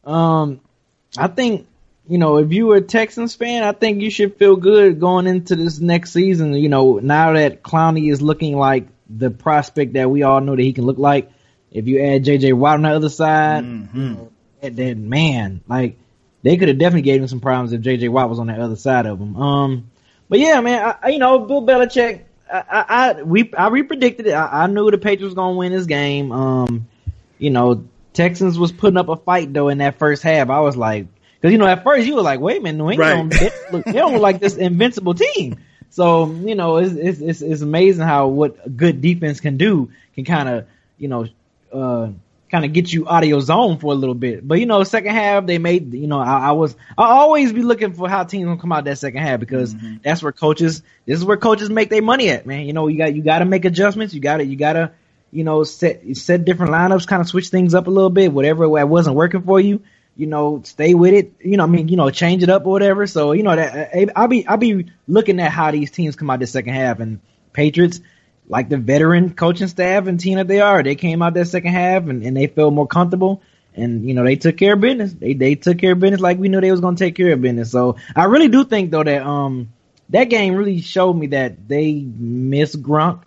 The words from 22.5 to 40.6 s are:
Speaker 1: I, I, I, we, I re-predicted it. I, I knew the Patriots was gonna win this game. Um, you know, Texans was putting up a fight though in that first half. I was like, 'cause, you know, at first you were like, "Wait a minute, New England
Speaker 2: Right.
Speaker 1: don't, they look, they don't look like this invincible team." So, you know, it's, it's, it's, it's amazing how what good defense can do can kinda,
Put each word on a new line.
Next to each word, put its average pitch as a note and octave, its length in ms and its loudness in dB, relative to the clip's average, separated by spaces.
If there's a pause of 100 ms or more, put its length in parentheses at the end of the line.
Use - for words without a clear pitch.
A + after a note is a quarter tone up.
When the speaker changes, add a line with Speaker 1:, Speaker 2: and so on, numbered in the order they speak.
Speaker 1:
I, F#3 60 -4 (120)
I, G#3 180 0
I, A#3 340 0
we, G3 340 0
I F#3 120 2
re-predicted B3+ 580 -2
it. G3 60 2
I, D#3 320 0
I - 20 2
knew G#3 240 2
the G3+ 80 2
Patriots G3+ 280 -2
was F#3 80 -10
gonna F#3 220 -2
win F3+ 140 -4
this F#3 160 -4
game. C#3+ 460 -2
Um, B2+ 560 -2 (500)
you C#3+ 120 -2
know, B2 340 2 (300)
Texans F3 440 0
was E3+ 140 0
putting F#3+ 240 2
up F3 120 0
a D#3+ 80 -2
fight E3+ 360 -2
though C#3+ 160 0
in C#3+ 100 -2
that C#3 220 -2
first D3 240 0
half. D3+ 260 2
I C#3 100 0
was C#3+ 160 0
like, A2 300 -4 (340)
'cause, F3 120 4
you A3+ 60 4
know, G3+ 80 4
at F3+ 180 2
first C4 240 2
you D4 80 -2
were A3 60 0
like, C#3 180 -2
"Wait A3 180 -2
a - 20 -4
minute, D#3 180 -6
New D#3 120 -2
England D#3+ 100 0
Speaker 2:
Right. D#3 160 4
Speaker 1:
don't, D#3+ 140 -4
they - 460 0
look, E3+ 80 -6
they A3 80 -6
don't C#4+ 220 2
look G#3+ 80 4
like F#3+ 180 2
this G3 160 -2
invincible F3+ 580 0
team." G#4+ 440 -2 (320)
So, E3+ 420 2
you G3 240 -6
know, E3 220 0
it's, F#3 140 0
it's, D#3+ 280 -4
it's, D#3+ 200 -6
it's D3+ 220 -6
amazing E3 420 2
how C#3+ 220 2
what C3+ 500 -2
good D3 240 2
defense E3 400 -2
can C#3 160 -4
do D#3 340 0 (260)
can C3 80 -10
kinda, C3 420 -2 (320)